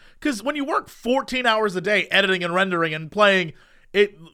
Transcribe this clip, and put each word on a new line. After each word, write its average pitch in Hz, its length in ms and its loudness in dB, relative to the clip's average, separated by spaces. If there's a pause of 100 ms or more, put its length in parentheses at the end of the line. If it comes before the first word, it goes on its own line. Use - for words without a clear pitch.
(200)
'Cause 233 240 -4
when 294 120 -4
you 285 100 -4
work 330 240 -4
fourteen 254 560 -4
hours 220 300 0
a 185 60 -4
day 196 300 0
editing 190 320 2
and 170 100 -4
rendering 175 400 0
and 156 180 -10
playing, 190 420 2 (400)
it, 202 240 2 (160)